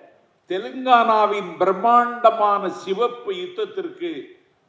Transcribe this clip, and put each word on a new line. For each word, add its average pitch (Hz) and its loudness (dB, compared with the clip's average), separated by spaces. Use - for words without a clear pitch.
தெலுங்கானாவின் 214 2
பிரம்மாண்டமான 214 2
சிவப்பு 208 -4
யுத்தத்திற்கு 175 -8